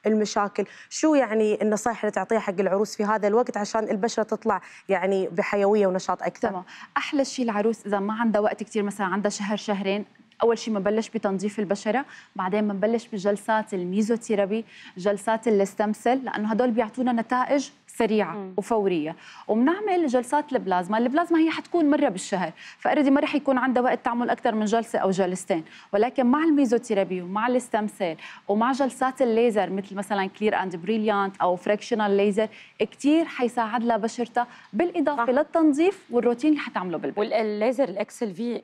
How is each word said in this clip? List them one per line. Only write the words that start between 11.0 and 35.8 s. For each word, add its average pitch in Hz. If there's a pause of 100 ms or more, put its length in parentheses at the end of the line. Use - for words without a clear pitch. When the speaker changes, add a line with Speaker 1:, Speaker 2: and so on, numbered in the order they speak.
Speaker 2:
بتنظيف 202
البشرة، 208 (300)
بعدين 196
بنبلش 214
بجلسات 208
الميزوثيرابي، 202 (320)
جلسات 208
الستم 208
سيل، 254
لأنه 214
هدول 240
بيعطونا 240
نتائج 254 (180)
سريعة 202
Speaker 3:
مم. 190
Speaker 2:
وفورية، 190 (320)
وبنعمل 349
جلسات 262
البلازما. 185
البلازما 320
هي 320
حتكون 311
مرة 294
بالشهر، 180 (260)
فأردي 285
ما 285
رح 302
يكون 269
عندها 247
وقت 247
تعمل 240
أكثر 240
من 214
جلسة 220
أو 190
جلستين، 180 (300)
ولكن 247
مع 285
الميزوثيرابي 226
ومع 202
الستم 247
سيل 170 (300)
ومع 220
جلسات 262
الليزر 226
مثل 196
مثلًا 196
كلير 208
أند 185
بريليانت 202
أو 180
فريكشنال 208
ليزر، 208 (320)
كتير 294
حيساعد 233
لها 233
بشرتها، 233 (260)
بالإضافة 294
Speaker 3:
صح. 240
Speaker 2:
للتنظيف 311